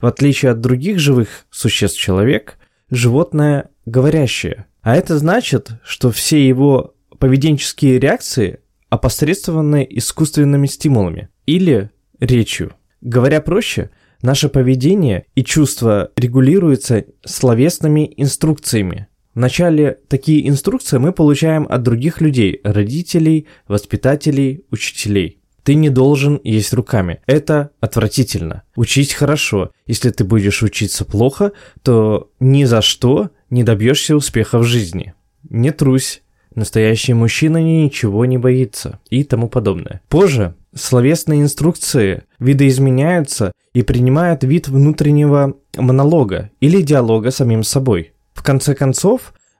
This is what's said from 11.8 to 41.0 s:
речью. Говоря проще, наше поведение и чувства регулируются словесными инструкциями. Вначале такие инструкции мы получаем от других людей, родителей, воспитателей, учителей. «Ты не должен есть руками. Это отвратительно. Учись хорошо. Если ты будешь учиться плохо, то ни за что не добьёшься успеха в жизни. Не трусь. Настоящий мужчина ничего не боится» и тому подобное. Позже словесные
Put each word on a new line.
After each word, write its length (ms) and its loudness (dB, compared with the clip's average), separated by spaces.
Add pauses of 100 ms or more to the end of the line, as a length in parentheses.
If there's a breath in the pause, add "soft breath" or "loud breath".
речью. 540 -2 (280)
Говоря 380 0
проще, 520 -4 (320)
наше 260 0
поведение 840 0
и 80 2
чувства 720 0
регулируются 880 2 (180)
словесными 960 0
инструкциями. 880 -2 (300)
Вначале 720 0
такие 420 0
инструкции 480 -2
мы 140 0
получаем 580 0
от 140 -4
других 360 -2
людей, 440 0
родителей, 840 0 (220 soft breath)
воспитателей, 1040 -2
учителей. 680 -4 (220)
«Ты 140 2
не 160 2
должен 520 2
есть 300 -2
руками. 540 -2
Это 420 0 (100)
отвратительно. 840 -4 (120)
Учись 380 -2
хорошо. 560 -2 (160)
Если 240 -2
ты 140 -2
будешь 400 0
учиться 420 -4
плохо, 460 0 (320 loud breath)
то 560 0
ни 240 4
за 180 2
что 480 2 (220)
не 120 0
добьёшься 520 2
успеха 420 -2
в 60 2
жизни. 500 -2 (340)
Не 220 0
трусь. 540 -2 (320)
Настоящий 580 0
мужчина 480 2
ничего 640 0
не 140 0
боится» 600 -2 (120)
и 120 0
тому 240 -2
подобное. 600 -4
Позже 460 2 (180)
словесные 680 0